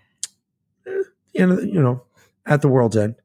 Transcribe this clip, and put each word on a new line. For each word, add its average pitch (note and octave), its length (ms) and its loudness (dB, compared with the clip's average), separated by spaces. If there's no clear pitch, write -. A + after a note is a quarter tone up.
Eh, G4 40 -14
you F#3 140 0
know, F#3 140 2
you F#3+ 220 -2
know, B2+ 200 -2
at D3 160 0
the D3 80 2
world's A#2+ 280 2
end, G#2+ 180 0